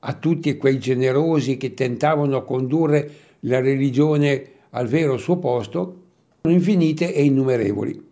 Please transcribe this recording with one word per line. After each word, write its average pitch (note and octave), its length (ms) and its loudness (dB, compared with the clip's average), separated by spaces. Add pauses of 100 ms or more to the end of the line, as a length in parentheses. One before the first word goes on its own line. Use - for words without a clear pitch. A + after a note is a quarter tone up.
a C#3 120 -6
tutti D#3 420 -2
quei C3+ 220 2
generosi C3 800 0
che C3 160 -8
tentavano C#3 680 0
condurre D3 680 0 (300)
la B2 200 0
religione C#3 920 0 (200)
al B2 160 -4
vero C3+ 320 0
suo F3 180 -2
posto D3 680 -4 (360)
sono E3 140 2
infinite F3 580 2
e C#3+ 100 0
innumerevoli. C3 880 0